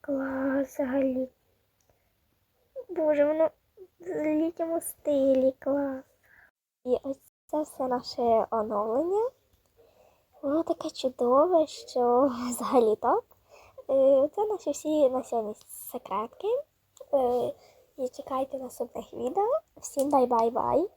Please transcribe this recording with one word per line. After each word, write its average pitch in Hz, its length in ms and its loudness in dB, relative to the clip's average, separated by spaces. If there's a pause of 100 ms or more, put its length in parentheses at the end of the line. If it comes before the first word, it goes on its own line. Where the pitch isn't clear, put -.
Клас, 269 680 -4
взагалі. 262 600 -2 (1600)
Боже, 302 360 2
воно 311 260 2 (500)
в 330 240 -6
літньому 330 560 -2
стилі, 269 800 2
клас. 269 460 -4 (800)
І 247 180 -2
ось 269 180 -8 (260)
це 302 160 -4
все 277 260 -8
наше 240 640 0
оновлення. 226 800 -2 (1120)
Воно 294 200 0
таке 330 280 -4
чудове, 285 760 2
що 247 640 2 (100)
<laughs> 247 100 -6
взагалі 240 460 2
топ. 330 280 0 (680)
Е, 269 440 6
це 427 120 -2
наші 403 240 -4
всі 302 400 2
на 254 140 -4
сьогодні 220 300 -4 (140)
секретки. - 800 -8 (680)
Е, 247 380 2 (440)
і 254 120 -6
чекайте 269 500 -8
наступних 247 540 -10
відео. 392 480 -2 (160)
Всім 277 340 -4
бай-бай-бай. 247 880 2